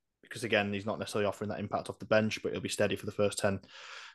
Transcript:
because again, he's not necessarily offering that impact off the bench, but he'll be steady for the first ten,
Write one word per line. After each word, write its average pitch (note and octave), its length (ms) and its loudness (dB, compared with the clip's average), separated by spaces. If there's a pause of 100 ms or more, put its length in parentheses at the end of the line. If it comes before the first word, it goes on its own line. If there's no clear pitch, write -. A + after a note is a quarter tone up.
(220)
because - 220 -10
again, G#2 280 4
he's G2 140 -4
not G#2+ 140 -2
necessarily G#2 280 0
offering G#2 220 -4
that - 100 -6
impact G#2 300 -4
off - 80 -10
the G2+ 80 -12
bench, G#2+ 380 4
but - 80 -2
he'll G2 100 -2
be - 80 -4
steady G2+ 260 2
for G2+ 120 -6
the G2+ 40 -4
first G2+ 280 2
ten, G2 200 2 (560)